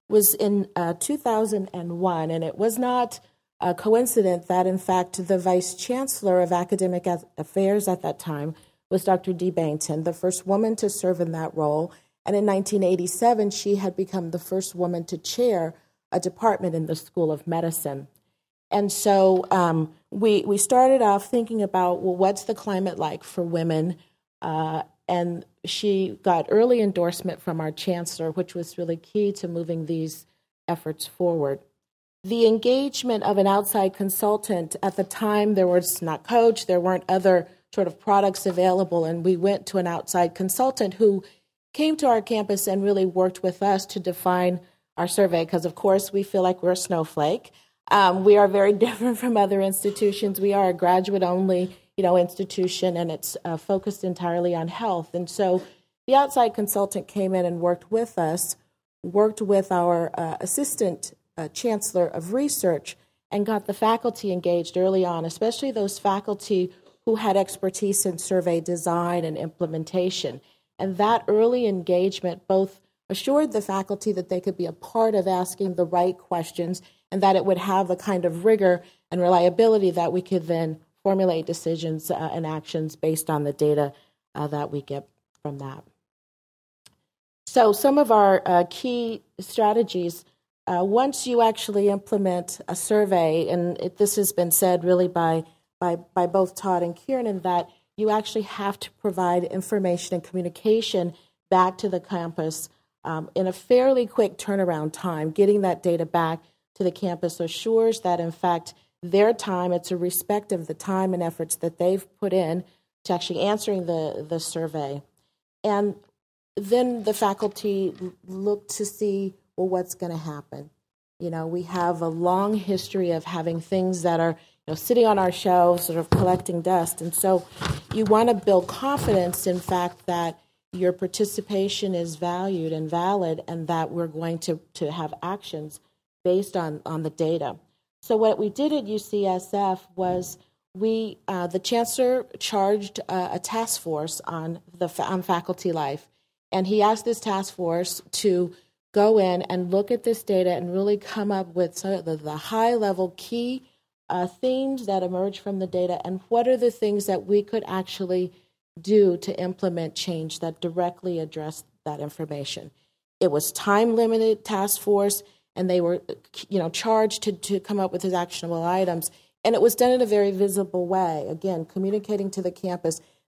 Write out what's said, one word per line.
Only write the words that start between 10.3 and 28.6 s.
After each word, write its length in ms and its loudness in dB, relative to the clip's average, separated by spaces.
woman 300 0
to 120 -2
serve 320 -2
in 120 -2
that 220 -6
role, 360 0
and 80 0
in 80 2
nineteen 380 0
eighty-seven, 680 2
she 280 -2
had 180 -4
become 340 -4
the 80 -8
first 380 -6
woman 300 -2
to 120 -8
chair 560 -2
a 80 0
department 560 0
in 100 -2
the 100 -4
School 360 -2
of 160 -6
Medicine. 600 -4
And 220 2
so, 580 4
um, 460 2
we, 340 2
we 140 0
started 420 6
off 240 4
thinking 380 0
about, 400 0
well, 120 0
what's 280 0
the 100 -4
climate 460 -4
like 240 -6
for 180 -8
women? 560 -2
Uh, 400 -4
and 360 -2
she 560 -2
got 280 2
early 320 6
endorsement 600 -2
from 180 -4
our 120 -4
chancellor, 580 -4
which 240 -6
was 240 -10